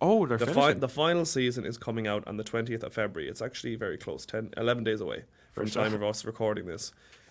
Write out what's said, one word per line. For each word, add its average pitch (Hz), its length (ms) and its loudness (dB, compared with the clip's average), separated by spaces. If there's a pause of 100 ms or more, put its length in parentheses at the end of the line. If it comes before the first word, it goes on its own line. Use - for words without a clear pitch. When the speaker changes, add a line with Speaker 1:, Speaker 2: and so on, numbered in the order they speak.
Speaker 1:
Oh, 196 240 6
they're 120 120 4
Speaker 2:
The 117 100 2
fi-, 156 60 0
Speaker 1:
finishing. 147 260 6
Speaker 2:
the 127 100 0
final 170 360 2
season 123 380 0
is 110 140 -6
coming 113 300 -4
out 104 200 -2
on 104 100 -6
the 107 60 -4
twentieth 113 400 -4
of - 100 -8
February. 92 360 -2
It's - 120 -8
actually 117 340 -6
very 104 220 -4
close, - 280 -8
ten, 110 320 -6
eleven 117 260 2
days 107 160 2
away 69 240 -6 (300)
from 107 140 -2
Speaker 1:
For 104 40 -4
sure. 107 120 0
Speaker 2:
time 107 100 2
of 104 100 -2
us 107 220 -2
recording 107 400 -2
this. - 260 -8 (400)